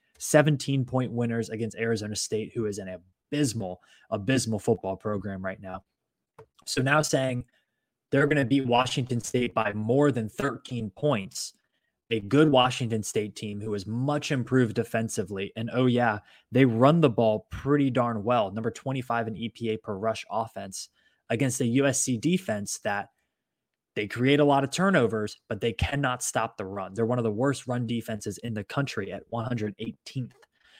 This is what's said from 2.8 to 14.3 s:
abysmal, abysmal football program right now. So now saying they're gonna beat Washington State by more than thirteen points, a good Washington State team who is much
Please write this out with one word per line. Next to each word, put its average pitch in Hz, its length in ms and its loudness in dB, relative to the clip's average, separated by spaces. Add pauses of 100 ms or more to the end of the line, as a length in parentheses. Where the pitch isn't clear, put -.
abysmal, 110 500 -2 (280)
abysmal 110 500 0
football 104 360 0
program 98 500 -6
right 95 160 -8
now. 95 220 -12 (840)
So - 160 -2
now 143 200 4
saying 131 440 -2 (640)
they're 139 180 4
gonna 143 180 2
beat 135 200 2
Washington 120 560 0
State 120 320 -2
by 107 200 0
more 127 380 4
than 113 180 -2
thirteen 120 600 -6
points, 117 640 -4 (580)
a 113 80 0
good 135 320 6
Washington 123 520 2
State 107 320 -4
team 104 260 -8
who 107 140 -4
is 101 100 -6
much 135 460 -2